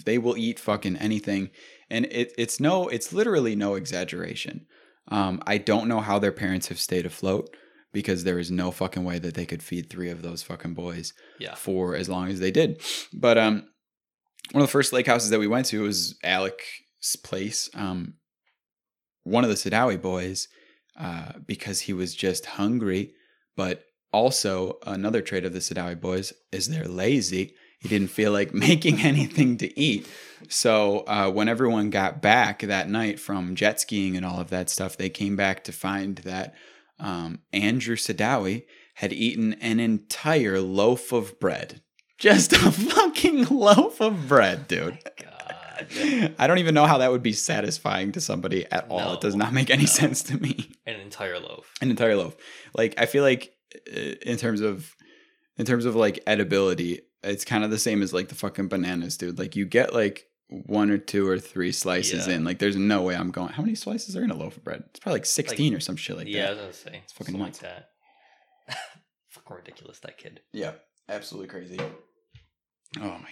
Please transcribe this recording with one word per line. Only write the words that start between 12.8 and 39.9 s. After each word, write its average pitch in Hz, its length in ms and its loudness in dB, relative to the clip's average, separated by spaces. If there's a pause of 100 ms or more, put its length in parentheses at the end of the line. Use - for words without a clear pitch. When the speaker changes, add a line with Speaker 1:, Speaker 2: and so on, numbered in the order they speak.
Speaker 1:
But, 117 240 6
um, 107 280 2 (840)
one 143 100 6
of 139 60 4
the - 40 -4
first 139 220 2
lake 127 120 2
houses 120 220 4
that 110 120 4
we 104 60 2
went 123 200 2
to 107 160 -2
was 95 420 -2
Alec's - 960 -4
place. - 520 -6
Um, 92 400 -6 (1120)
one 113 200 2
of 117 60 2
the 101 60 0
Sadawi 104 440 0
boys, 92 480 -4 (500)
uh, 82 340 -10 (140)
because 98 360 -6
he 104 100 -4
was 92 220 -4
just 90 320 -2
hungry, 101 680 0 (440)
but 90 280 -2 (260)
also 104 760 2
another 101 340 -2
trait 92 240 -4
of 90 80 -4
the 92 60 -6
Sadawi 87 420 -6
boys 92 320 -4 (180)
is 98 160 -6
they're 156 220 -4
lazy. 92 640 0 (260)
He - 100 -6
didn't 98 180 2
feel 104 240 2
like 101 220 0
<laughs> - 0 -
making 160 480 4
anything 139 560 4
to - 200 -6
eat. 135 300 0 (400)
So, 107 580 4
uh, 101 240 2
when 107 200 2
everyone 117 400 2
got 95 320 0
back 107 380 4
that 98 280 -2
night 107 320 -2
from 92 340 -6
jet 104 260 2
skiing 95 360 -2
and 92 80 -4
all 90 160 -4
of 85 80 -8
that 92 220 -4
stuff, 95 260 -4
they 92 140 -4
came 101 260 -2
back 95 280 0
to 92 80 -14
find 98 460 -6
that, 92 360 -8 (440)
um, 85 420 -8 (120)
Andrew 110 440 0
Sadawi 107 680 0 (300)
had 101 180 -2
eaten 113 420 0
an 113 240 0
entire 113 800 0